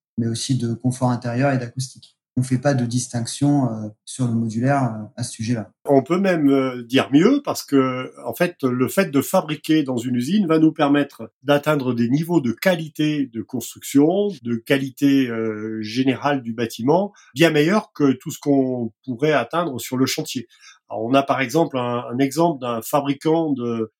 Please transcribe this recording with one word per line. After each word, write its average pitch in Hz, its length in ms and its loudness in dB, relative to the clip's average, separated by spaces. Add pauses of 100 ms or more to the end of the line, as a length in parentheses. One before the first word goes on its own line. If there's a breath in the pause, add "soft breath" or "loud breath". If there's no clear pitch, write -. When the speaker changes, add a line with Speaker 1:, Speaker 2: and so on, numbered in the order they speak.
(180)
Speaker 1:
mais 117 100 0
aussi 113 280 -2
de 117 200 -2
confort 127 340 -2
intérieur 123 420 0
et 131 60 2
d'acoustique. - 600 -10 (180)
On 123 60 0
fait 127 160 0
pas 143 160 0
de 120 140 0
distinction, 123 760 -2
euh, 110 240 -6 (160)
sur - 200 -4
le 117 80 0
modulaire, 117 520 0
euh, 110 180 -6 (120)
à - 60 -10
ce - 120 -8
sujet-là. 113 360 -6 (160)
Speaker 2:
On 135 160 6
peut 170 160 0
même, 175 320 2
euh, 131 320 0
dire 117 300 0
mieux 220 340 4
parce - 160 -4
que, 131 500 0 (140)
en 123 80 -6
fait, 175 300 -2
le 127 240 2
fait 185 240 0
de 139 100 2
fabriquer 156 640 0
dans 131 140 -4
une 123 180 -2
usine 165 320 0
va 160 100 4
nous 156 140 6
permettre 143 600 0 (120)
d'atteindre 143 500 2
des 117 160 0
niveaux 156 320 2
de 120 100 0
qualité 151 760 -2
de 113 160 -8
construction, 151 840 0 (120)
de 120 140 -4
qualité, 139 720 2
euh, 110 560 -4
générale 131 580 0
du 117 120 -6
bâtiment, 131 600 0 (220 soft breath)
bien 165 160 4
meilleurs 160 420 2
que 143 200 4
tout 139 180 -10
ce - 80 -12
qu'on 127 540 0 (120)
pourrait 131 280 0
atteindre 139 460 -2
sur - 160 -8
le 131 120 2
chantier. 147 400 -6 (420 soft breath)
Alors, 110 140 -6
on 120 100 0
a 135 80 6
par 131 180 0
exemple 135 380 0
un, 120 340 -2
un 120 60 -6
exemple 139 420 0
d'un 120 220 -4
fabricant 147 720 -2
de, 117 480 -4